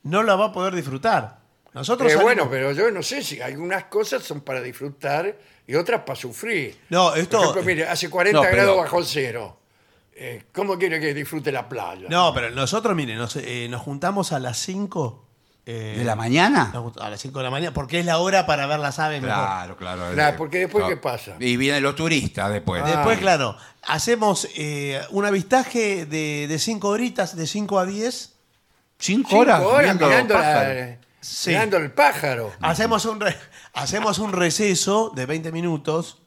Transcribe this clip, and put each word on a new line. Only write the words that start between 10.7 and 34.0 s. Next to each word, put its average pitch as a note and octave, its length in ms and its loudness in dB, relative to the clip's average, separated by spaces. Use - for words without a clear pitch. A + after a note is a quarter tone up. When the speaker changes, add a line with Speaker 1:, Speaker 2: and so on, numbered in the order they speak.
Speaker 2:
quiere E3+ 220 0
que D3+ 160 -2
disfrute D3 380 -4
la B2 160 -4
playa? F#2+ 420 -10
Speaker 1:
No, E3+ 240 4
pero A#2+ 160 -2
nosotros, F3+ 460 -2
mire, B2+ 180 -4
nos, A2+ 220 -6
eh, A#2+ 340 -8
nos A2+ 120 -8
juntamos E3+ 500 -4
a C#3+ 80 -2
las B2 180 -6
cinco, F#3 680 -6
eh, A2 280 -8
Speaker 3:
¿De A#2+ 60 -2
la A2+ 120 0
mañana? C3+ 560 2
Speaker 1:
nos A#2+ 100 -6
junt-, - 80 -18
a G#2+ 80 -8
las G2+ 100 -12
cinco C3+ 200 -10
de C3 40 -4
la B2+ 60 -4
mañana, C#3+ 240 -4
porque C#3 260 -2
es E3+ 60 -2
la E3+ 120 4
hora F#3+ 280 4
para C#3+ 200 2
ver D3+ 140 0
las C#3+ 180 -4
aves D#3 220 -2
mejor. G#2 240 -2
Speaker 3:
Claro, F#2 320 -6
claro. F2+ 260 -8
Speaker 2:
Claro, D3 200 4
Speaker 3:
Eh, - 40 -8
Speaker 2:
porque D#3+ 220 -4
después, G3 220 0
Speaker 3:
no. F#3 60 0
Speaker 2:
¿qué E3+ 80 -2
pasa? A#2+ 420 -8
Speaker 3:
Y B2 200 2
vienen C#3 240 2
los C#3 120 0
turistas C#3 560 0
después. F#2+ 340 -2
Speaker 2:
Ah. D3+ 40 0
Speaker 1:
Después, D#3 300 2
claro, D#3+ 360 2
hacemos, G#3 720 0
eh, C#3+ 440 -4
un G3+ 160 0
avistaje G#3 800 0
de, D3+ 420 -4
de D#3 100 -2
cinco G3+ 300 -2
horitas, G#3 480 -2
de E3 100 -4
cinco G3+ 320 -2
a F#3 60 2
diez. G#3+ 480 -6
Speaker 3:
¿Cinco A3+ 300 0
Speaker 2:
Cinco G#3 140 6
Speaker 3:
horas A3 200 6
Speaker 2:
horas A#3+ 220 6
Speaker 3:
viendo F3+ 240 4
Speaker 2:
mirando A3 260 4
la, F#3 60 4
Speaker 3:
pájaros? C3+ 480 2
Speaker 1:
Sí. - 300 -6
Speaker 2:
mirando G3 260 2
el D3+ 160 0
pájaro. C3 600 2
Speaker 1:
Hacemos G#3 420 0
un A3 160 -4
re-, G3+ 160 0
hacemos F3+ 440 -2